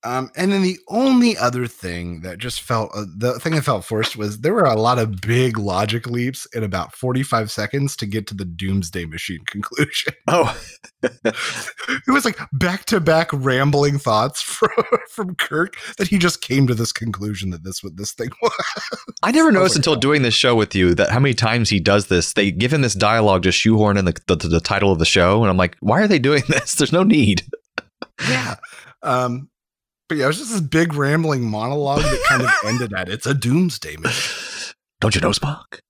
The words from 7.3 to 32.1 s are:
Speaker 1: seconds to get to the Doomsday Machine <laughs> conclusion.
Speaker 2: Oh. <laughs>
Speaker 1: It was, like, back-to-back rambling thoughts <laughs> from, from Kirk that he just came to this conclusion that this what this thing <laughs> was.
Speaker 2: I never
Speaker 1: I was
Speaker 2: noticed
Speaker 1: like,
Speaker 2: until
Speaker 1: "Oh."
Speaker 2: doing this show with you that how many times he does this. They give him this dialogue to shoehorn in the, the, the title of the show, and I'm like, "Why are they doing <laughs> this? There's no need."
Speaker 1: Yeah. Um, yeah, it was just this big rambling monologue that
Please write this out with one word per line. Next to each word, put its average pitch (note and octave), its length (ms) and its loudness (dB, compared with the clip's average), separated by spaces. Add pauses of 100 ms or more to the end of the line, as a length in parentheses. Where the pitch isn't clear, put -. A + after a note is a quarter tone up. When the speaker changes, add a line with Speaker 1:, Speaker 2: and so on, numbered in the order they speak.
Speaker 1:
seconds C3+ 460 -4
to A2+ 80 -6
get G2+ 200 -4
to - 80 -12
the G2 100 -8
Doomsday F2+ 600 -4
Machine D#2+ 400 -10
<laughs> - 20 -6
conclusion. - 680 -4 (120)
Speaker 2:
Oh. D#3+ 340 2 (440)
<laughs> - 40 0 (160)
Speaker 1:
It - 880 -6
was, C#4+ 120 2
like, A3 140 -2 (140)
back-to-back E3 800 0
rambling C#3+ 680 2
thoughts A2+ 440 0
<laughs> - 0 -
from, - 280 -2 (400)
from F#3 240 -6
Kirk - 400 -4 (240)
that G3 100 0
he G3+ 100 2
just F3 220 0
came C3+ 280 2
to A#2+ 60 2
this A2+ 180 -2
conclusion G2 580 -6
that E2 140 -10
this F#2+ 180 -10
what F2 140 -14
this G2+ 160 -10
thing B2 240 -8
<laughs> - 60 -6
was. A#3 100 0 (720)
Speaker 2:
I F#3+ 100 0
never D#4+ 160 6
Speaker 1:
I - 20 6
was A3 40 6
Speaker 2:
noticed F#3 220 4
Speaker 1:
like, D3+ 40 2
Speaker 2:
until D#3+ 140 2
Speaker 1:
"Oh." A#2+ 60 -2
Speaker 2:
doing C#3+ 220 4
this A#2 120 2
show B2 220 4
with G#2+ 180 2
you F2+ 220 6
that F#2+ 140 2
how A2+ 100 2
many C3+ 140 4
times A2+ 360 0
he G2+ 100 2
does G2+ 260 2
this. F2 260 0
They G3+ 180 2
give A#2 220 0
him D3+ 100 2
this A2 120 0
dialogue G#2 500 4
to F#2 80 4
shoehorn G#2+ 460 4
in F#2+ 60 2
the, F2 120 0 (100)
the, F2+ 100 2
the E2 240 2
title G2 320 2
of E2+ 60 2
the E2 60 2
show, F#2+ 380 4
and G#2 80 4
I'm F2+ 60 2
like, F2+ 240 0
"Why A#2+ 220 2
are G#3+ 60 2
they F#3 100 4
doing C#3 260 2
<laughs> - 40 -10
this? - 260 -2
There's - 180 0
no F3 120 4
need." B2 380 4 (840)
Speaker 1:
Yeah. B3 280 -4 (460)
Um, B2+ 460 -2 (680)
yeah, C#3 80 0
it C3+ 40 4
was D#3+ 100 0
just B3 140 -10
this G#3 80 -2
big D#3+ 340 0
rambling C#3+ 540 0
monologue C#3 540 -2
that D5 260 0